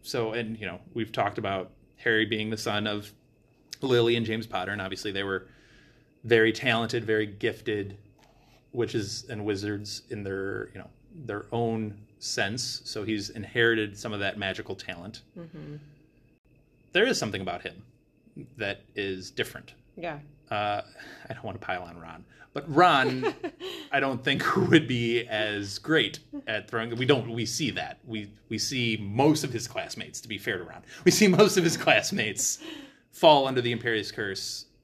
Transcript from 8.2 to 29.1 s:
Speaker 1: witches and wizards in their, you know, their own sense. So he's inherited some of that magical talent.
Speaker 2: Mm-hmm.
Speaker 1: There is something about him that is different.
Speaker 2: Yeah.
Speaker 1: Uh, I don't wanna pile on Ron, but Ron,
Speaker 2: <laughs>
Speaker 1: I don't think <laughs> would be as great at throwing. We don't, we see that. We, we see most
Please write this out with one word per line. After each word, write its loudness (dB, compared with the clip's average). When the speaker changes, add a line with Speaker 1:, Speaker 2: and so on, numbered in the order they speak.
Speaker 1:
witches -4
and -8
wizards -4
in -8
their, -6
you -14
know, -16
their -6
own -2
sense. -4
So -8
he's -4
inherited 2
some -8
of -6
that -4
magical -6
talent. -12
Speaker 2:
Mm-hmm. -14
Speaker 1:
There 4
is 0
something -4
about -6
him -12
that -4
is -4
different. -8
Speaker 2:
Yeah. -8
Speaker 1:
Uh, 0
I -8
don't -14
wanna -8
pile -6
on -16
Ron, -16
but -8
Ron, 6
Speaker 2:
<laughs> -12
Speaker 1:
I 2
don't -2
think 2
<laughs> 4
would 8
be 0
as -2
great 2
at -6
throwing. -4
We -2
don't, 4
we -2
see -2
that. -6
We, -8
we -2
see 0
most 4